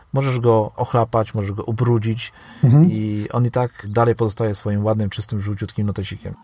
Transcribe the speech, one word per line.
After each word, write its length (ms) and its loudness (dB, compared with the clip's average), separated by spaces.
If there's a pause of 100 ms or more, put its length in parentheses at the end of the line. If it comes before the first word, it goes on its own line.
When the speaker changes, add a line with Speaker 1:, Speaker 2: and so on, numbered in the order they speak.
(120)
Speaker 1:
możesz 280 0
go 360 2
ochlapać, 580 0
możesz 180 -4
go 120 -8
ubrudzić 680 -2 (320)
Speaker 2:
Mhm. 260 8
Speaker 1:
i 420 -4
on 140 0
i 40 -2
tak 200 -2 (180)
dalej 260 2
pozostaje 400 -2
swoim 300 -2
ładnym, 260 0
czystym, 300 -6
żółciutkim 460 -4
notesikiem. 580 -8